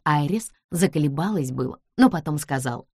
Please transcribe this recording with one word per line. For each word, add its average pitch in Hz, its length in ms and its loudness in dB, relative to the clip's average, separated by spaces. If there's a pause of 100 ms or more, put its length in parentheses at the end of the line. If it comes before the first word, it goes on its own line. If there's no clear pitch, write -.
Айрис 151 480 0 (200)
заколебалась 160 800 0
было, 131 280 -6 (180)
но 254 120 8
потом 156 280 -4
сказала: 131 480 -6 (120)